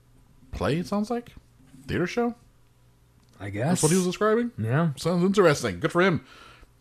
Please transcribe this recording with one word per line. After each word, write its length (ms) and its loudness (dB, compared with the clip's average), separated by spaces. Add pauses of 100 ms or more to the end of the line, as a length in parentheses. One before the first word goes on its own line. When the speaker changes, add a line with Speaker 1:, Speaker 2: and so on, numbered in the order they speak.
(520)
Speaker 1:
play, 260 -4
it 100 -6
sounds 220 -4
like. 220 -8 (560)
Theater 180 -2
show? 300 -4 (1040)
Speaker 2:
I 100 -10
guess. 200 -2
Speaker 1:
That's 140 2
what 80 2
he 60 4
was 80 0
describing? 520 0
Speaker 2:
Yeah. 400 0
Speaker 1:
Sounds 260 0
interesting. 560 4
Good 120 -2
for 100 2
him. 240 2 (560)